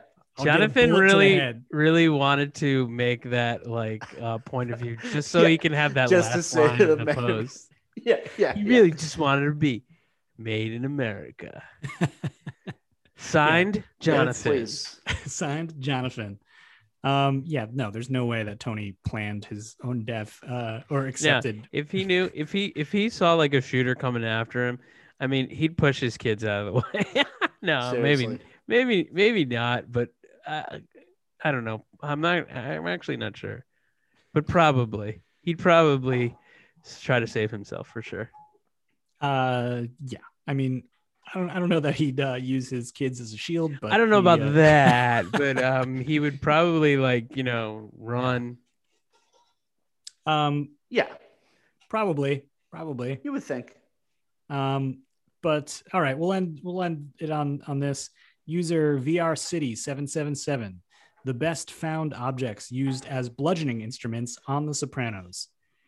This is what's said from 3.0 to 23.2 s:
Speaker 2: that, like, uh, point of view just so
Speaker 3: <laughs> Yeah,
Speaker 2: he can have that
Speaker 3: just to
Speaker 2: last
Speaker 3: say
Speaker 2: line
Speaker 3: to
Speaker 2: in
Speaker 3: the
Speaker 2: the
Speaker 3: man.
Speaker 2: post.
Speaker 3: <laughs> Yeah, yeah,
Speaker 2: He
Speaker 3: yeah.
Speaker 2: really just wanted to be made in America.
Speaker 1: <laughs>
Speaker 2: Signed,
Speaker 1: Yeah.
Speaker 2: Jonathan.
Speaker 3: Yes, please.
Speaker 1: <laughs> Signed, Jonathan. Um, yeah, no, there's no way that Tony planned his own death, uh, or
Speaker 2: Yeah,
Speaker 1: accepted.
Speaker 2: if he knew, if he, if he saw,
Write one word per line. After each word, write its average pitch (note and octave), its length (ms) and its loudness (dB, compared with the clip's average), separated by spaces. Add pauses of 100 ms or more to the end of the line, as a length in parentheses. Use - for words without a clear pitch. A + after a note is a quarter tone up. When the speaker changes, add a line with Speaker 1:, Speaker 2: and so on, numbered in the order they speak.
Speaker 2:
that, A#2 360 -2
like, A2 380 -6 (160)
uh, A2+ 180 -6
point B2 320 -6
of A#2 100 -8
view A#2 160 -8 (160)
just D3 180 -4
so E3+ 100 4
Speaker 3:
<laughs> - 20 10
Yeah, E3 60 10
Speaker 2:
he E3 80 6
can D#3+ 160 0
have D3 220 2
that B2+ 160 4
Speaker 3:
just F3+ 220 4
to - 60 0
Speaker 2:
last E3 120 -4
Speaker 3:
say D#3 180 4
Speaker 2:
line - 100 -2
Speaker 3:
to G#3+ 40 8
Speaker 2:
in F3+ 80 4
Speaker 3:
the D#3 60 6
Speaker 2:
the D3 100 -4
Speaker 3:
man. D3 80 0
Speaker 2:
post. A#2+ 580 -4 (120)
Speaker 3:
<laughs> - 120 -20
Yeah, A#3 200 2 (200)
yeah, D#3+ 160 2
Speaker 2:
He G3+ 80 -4
Speaker 3:
yeah. G#3 80 -2
Speaker 2:
really A3+ 220 8
just D#3 260 -8
wanted C#3 300 2
to D3 80 0
be D3 300 0 (520)
made A2 380 -4
in A#2+ 100 -6
America. A#2+ 760 -6 (380)
Speaker 1:
<laughs> - 1160 -10
Speaker 2:
Signed, E3+ 600 2
Speaker 1:
Yeah. G#3 60 -4 (180)
Speaker 2:
Jonathan. C3+ 580 2
Speaker 3:
Yes, - 480 -10
please. - 260 -8
Speaker 1:
<laughs> - 0 -
Signed, D#3+ 460 -6
Jonathan. B2+ 600 -4 (640)
Um, C#3 440 2
yeah, C#3 260 -4
no, B2 180 -4
there's A#2 200 -8
no B2+ 160 0
way A#2 160 -2
that G#2 180 -8
Tony G#2+ 360 -8 (100)
planned G#2 380 -6
his G#2+ 380 -14
own B2 220 -6
death, A2 420 -8
uh, A#2+ 340 -8 (100)
or C#3 140 0
Speaker 2:
Yeah, C3+ 40 -8
Speaker 1:
accepted. B2 640 -2
Speaker 2:
if D3 180 -6
he F#3+ 140 -2
knew, F#3 300 0
if D3+ 180 -8
he, G3+ 140 -2 (100)
if D3 160 -6
he G#3 160 2
saw, F3 260 2